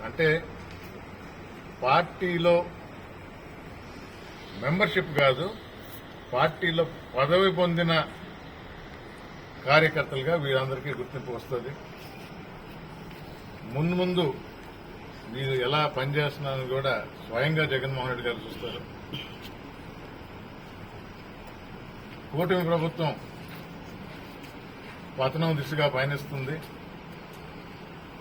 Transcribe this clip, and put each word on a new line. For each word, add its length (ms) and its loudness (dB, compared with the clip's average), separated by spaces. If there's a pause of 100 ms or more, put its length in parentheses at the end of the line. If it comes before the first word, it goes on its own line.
అంటే 200 4 (1600)
పార్టీలో 720 6 (2000)
మెంబర్‌షిప్ 480 4 (100)
కాదు, 260 6 (880)
పార్టీలో 500 4 (300)
పదవి 440 8
పొందిన 360 6 (1700)
కార్యకర్తలుగా 800 6
వీరందరికీ 560 2
గుర్తింపు 380 -6
వస్తుంది. 340 -4 (2000)
ముందు 280 4
ముందు 220 4 (1080)
మీరు 200 0 (120)
ఎలా 140 4 (180)
పనిచేస్తున్నారని 760 0
కూడా 220 4 (320)
స్వయంగా 380 4 (100)
జగన్మోహన్ 380 0
రెడ్డి 140 -2
గారు 200 2
చూస్తారు. 360 -6 (3500)
కూటమి 380 4
ప్రభుత్వం 420 4 (2000)
పతనం 400 4
దిశగా 360 4
పయనిస్తుంది. 600 0 (1700)